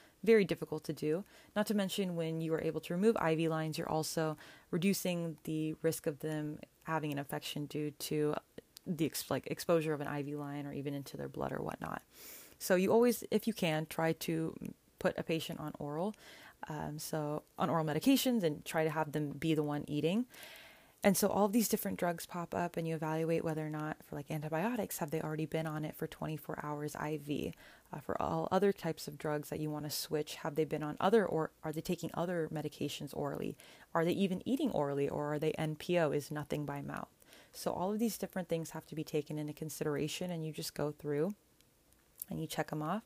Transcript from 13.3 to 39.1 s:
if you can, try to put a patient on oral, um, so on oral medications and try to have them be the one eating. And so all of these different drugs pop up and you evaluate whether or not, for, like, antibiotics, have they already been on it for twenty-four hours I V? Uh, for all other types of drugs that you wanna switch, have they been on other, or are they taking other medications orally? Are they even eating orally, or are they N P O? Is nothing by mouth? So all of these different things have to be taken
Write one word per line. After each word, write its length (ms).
if 160
you 60
can, 320
try 260
to 420
put 180
a 60
patient 380
on 180
oral, 340
um, 300
so 440
on 120
oral 160
medications 580
and 220
try 180
to 60
have 220
them 200
be 220
the 100
one 240
eating. 380
And 120
so 120
all 180
of 80
these 160
different 300
drugs 260
pop 300
up 200
and 120
you 80
evaluate 480
whether 220
or 40
not, 340
for, 120
like, 160
antibiotics, 640
have 140
they 100
already 240
been 220
on 180
it 100
for 120
twenty-four 560
hours 320
I 280
V? 300
Uh, 60
for 220
all 300
other 220
types 340
of 100
drugs 320
that 100
you 100
wanna 220
switch, 460
have 180
they 100
been 180
on 160
other, 260
or 260
are 80
they 100
taking 340
other 360
medications 640
orally? 400
Are 100
they 80
even 340
eating 260
orally, 360
or 260
are 60
they 120
N 240
P 240
O? 120
Is 200
nothing 340
by 160
mouth? 260
So 180
all 220
of 60
these 180
different 320
things 220
have 160
to 80
be 80
taken 340